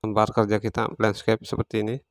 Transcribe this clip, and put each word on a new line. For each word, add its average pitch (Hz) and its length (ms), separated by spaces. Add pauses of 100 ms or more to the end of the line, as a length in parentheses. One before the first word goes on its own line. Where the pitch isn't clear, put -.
Lembar 107 240
kerja 107 320
kita 110 400
landscape 110 400
seperti - 400
ini. 113 160 (140)